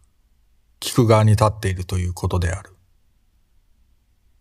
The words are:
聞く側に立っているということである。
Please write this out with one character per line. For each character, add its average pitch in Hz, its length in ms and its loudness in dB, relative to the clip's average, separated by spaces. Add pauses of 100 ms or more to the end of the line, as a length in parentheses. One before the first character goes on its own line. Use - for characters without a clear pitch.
(800)
聞 - 160 -10
く 123 100 4
側 110 180 6
に 107 80 4
立 104 140 4
っ 104 140 -4
て 98 80 -4
い 92 60 -4
る 92 100 -10
と 95 140 -6
い 90 80 -4
う 90 80 -8
こ 92 140 -6
と 90 100 -2
で 82 140 -2
あ 92 100 -10
る。 - 140 -20 (1600)